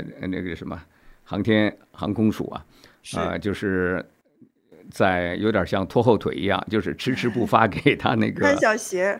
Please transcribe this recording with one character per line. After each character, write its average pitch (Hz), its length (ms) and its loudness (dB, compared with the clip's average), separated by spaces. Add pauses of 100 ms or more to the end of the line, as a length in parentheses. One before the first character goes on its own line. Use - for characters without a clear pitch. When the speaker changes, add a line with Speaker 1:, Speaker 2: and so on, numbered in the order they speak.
(220)
Speaker 1:
呃， 92 60 -6
那 92 140 -4
个 87 140 -6
什 - 120 -12
么， 82 120 -10 (440)
航 - 180 -4
天 107 340 2 (160)
航 101 220 -4
空 107 180 2
署 - 200 -4
啊， - 120 -12 (380)
Speaker 2:
是。 - 160 -10
Speaker 1:
呃， 87 220 -4
就 101 120 -4
是 92 540 -2 (840)
在 90 460 2
有 104 140 2
点 98 140 2
像 95 220 -2
拖 120 160 4
后 113 120 6
腿 - 200 -2
一 73 100 -4
样， 95 240 0
就 107 100 0
是 87 160 -2
迟 127 200 -4
迟 - 120 -2
不 117 200 0
发 113 200 6
给 123 280 2
他 - 180 0
那 110 180 2
个 - 100 -6
Speaker 2:
<laughs> - 40 4
穿 285 140 4
小 214 180 2
鞋。 190 420 -2